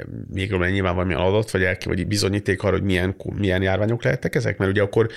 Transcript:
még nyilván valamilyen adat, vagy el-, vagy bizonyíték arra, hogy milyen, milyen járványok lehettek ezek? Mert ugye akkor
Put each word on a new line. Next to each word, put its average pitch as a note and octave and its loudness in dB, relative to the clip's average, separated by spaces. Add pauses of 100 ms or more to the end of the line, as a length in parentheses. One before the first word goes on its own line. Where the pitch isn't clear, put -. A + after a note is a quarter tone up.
(340)
még F#2+ -2
nyilván F#2 2
valamilyen F2+ 0
adat, G2 2
vagy F#2+ 2
el-, F2+ 0
vagy F2 -2
bizonyíték G2+ 0
arra, F#2+ 2
hogy F#2 0
milyen, F#2+ 0 (220)
milyen F#2 2
járványok G2+ 0
lehettek - -2
ezek? A2+ -2
Mert F#2+ 2
ugye G2+ 2
akkor G#2 2